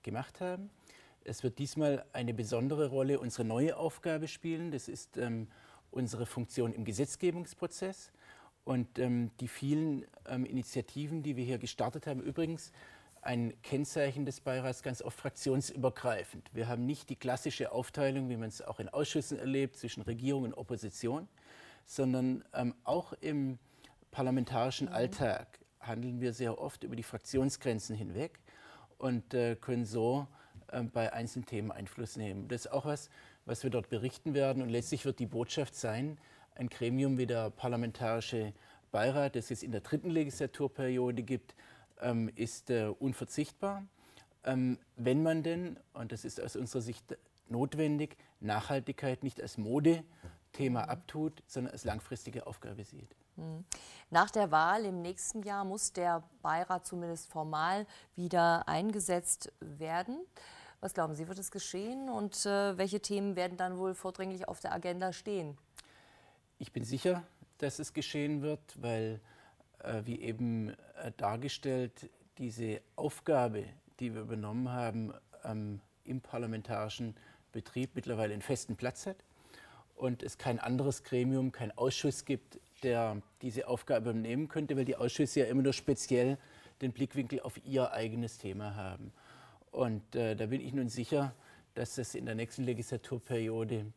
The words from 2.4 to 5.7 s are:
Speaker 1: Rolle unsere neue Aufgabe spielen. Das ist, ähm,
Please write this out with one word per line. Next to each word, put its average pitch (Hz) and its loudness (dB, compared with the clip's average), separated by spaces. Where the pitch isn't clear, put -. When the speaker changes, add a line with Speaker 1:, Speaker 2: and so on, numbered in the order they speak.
Speaker 1:
Rolle 135 4
unsere 120 -2
neue 123 4
Aufgabe 160 0
spielen. 165 -4
Das 143 -4
ist, - -10
ähm, 113 -2